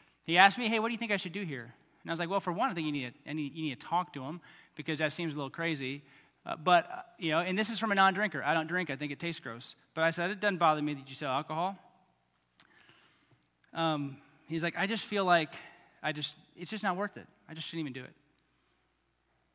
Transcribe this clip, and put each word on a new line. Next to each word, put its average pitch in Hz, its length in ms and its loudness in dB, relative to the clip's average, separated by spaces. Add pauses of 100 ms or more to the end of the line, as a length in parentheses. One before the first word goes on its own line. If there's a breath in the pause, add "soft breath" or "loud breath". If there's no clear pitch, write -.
(240 soft breath)
He 165 140 4
asked 190 180 10
me, 240 120 0
"Hey, 226 100 2
what 220 100 2
do 240 40 -2
you 226 60 -4
think 220 140 -4
I 196 60 2
should 175 140 -8
do 202 100 -6
here?" 127 320 -8 (280)
And 165 80 -6
I - 20 -2
was 165 60 -2
like, 170 120 -2
"Well, 196 100 2
for 180 140 -2
one, 233 160 0
I - 20 -2
think 170 140 -2
you 151 60 -2
need 127 200 -4
to, - 180 -14
I 147 40 -4
need, 147 200 -6
you 160 100 -6
need 135 140 -4
to - 80 -16
talk 175 280 0
to 135 100 -8
him 165 160 -8 (360 loud breath)
because 147 240 -4
that 151 120 0
seems 165 220 -2
a - 20 -8
little 139 140 -4
crazy." 143 520 -4 (440 soft breath)
Uh, - 100 -4
but, 170 340 6
uh, - 120 -10 (160)
you 165 140 -2
know, 160 80 2
and 185 180 0
this 214 100 2
is 226 100 -4
from 220 140 0
a - 20 0
non-drinker. 190 480 4
I 151 120 2
don't 160 120 2
drink. 175 220 -2
I 139 80 -4
think 143 160 -6
it 135 80 -10
tastes 170 200 -4
gross. 117 340 -10 (180 soft breath)
But 160 120 0
I 165 60 4
said, 175 200 0
"It 202 100 -8
doesn't 196 160 2
bother 156 240 6
me 147 140 0
that 135 120 -10
you 135 80 -16
sell 139 180 -4
alcohol." 160 460 -2 (2000 soft breath)
Um, 147 420 0 (320 soft breath)
he's 160 140 -4
like, 175 160 -2
"I 185 80 2
just 214 180 -2
feel 202 220 0
like 170 280 6 (480 loud breath)
I 151 100 -2
just, 147 220 -6 (220)
it's 170 140 -10
just 214 120 -6
not 190 140 0
worth 196 220 -4
it. 92 80 -16 (200)
I - 60 -18
just 156 160 -10
shouldn't 165 120 -6
even 143 120 -4
do 127 120 -10
it." - 100 -18 (1400)